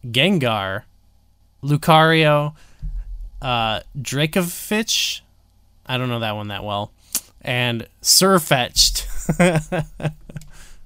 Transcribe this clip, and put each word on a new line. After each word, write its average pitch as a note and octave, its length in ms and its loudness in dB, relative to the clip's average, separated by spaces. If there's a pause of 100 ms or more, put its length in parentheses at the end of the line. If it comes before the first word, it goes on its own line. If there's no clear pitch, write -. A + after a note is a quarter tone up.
Gengar, A#2 760 0 (760)
Lucario, D3+ 920 4 (880)
uh, A2+ 400 -2 (180)
Dracovish. F3 1200 -2 (640)
I B2+ 120 -4
don't B2+ 120 -2
know A#2 120 -2
that G#2+ 140 -2
one G#2 120 -6
that G2+ 160 -8
well. G#2 280 -4 (500)
And B2 460 -2 (140)
Sirfetch'd. - 1040 2 (320)
<laughs> D#3+ 880 0 (600)